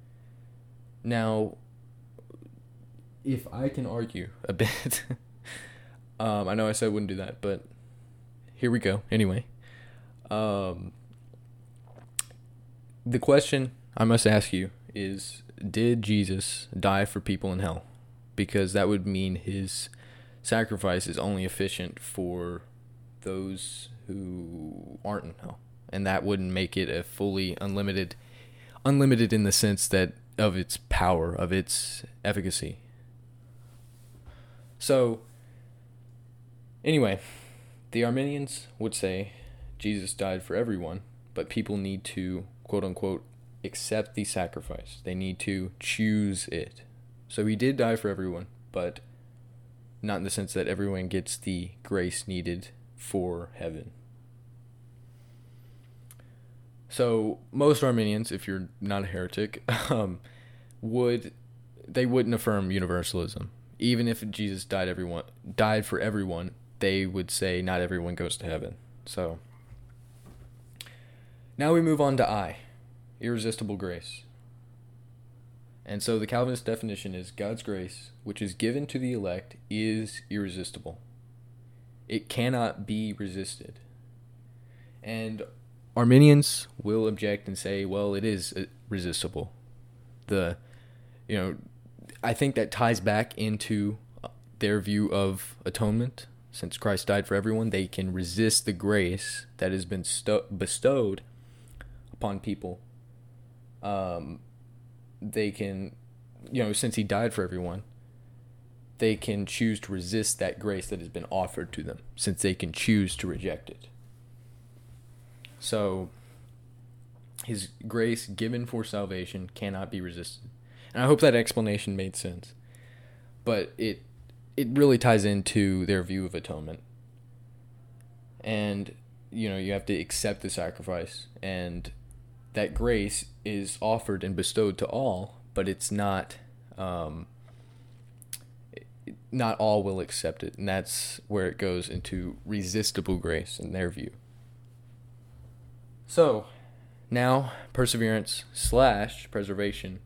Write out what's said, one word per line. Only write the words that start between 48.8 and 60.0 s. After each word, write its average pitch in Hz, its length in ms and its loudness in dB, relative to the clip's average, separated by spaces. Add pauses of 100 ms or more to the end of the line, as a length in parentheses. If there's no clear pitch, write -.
not 104 140 0
in 87 80 -4
the 95 60 -4
sense - 240 -4
that 92 120 0
everyone 95 420 0
gets - 280 -2
the 87 360 -4 (100)
grace 90 440 -2
needed 90 420 -4 (280)
for 90 580 -4
heaven. 80 360 -8 (3000)
So 113 500 2 (140)
most 143 320 6
Arminians, 110 480 2
if 98 160 -6
you're 95 200 -4 (120)
not 98 240 -2
a - 20 -6
heretic, 92 560 -4 (140)
<laughs> - 140 -2
um, 101 300 0 (600)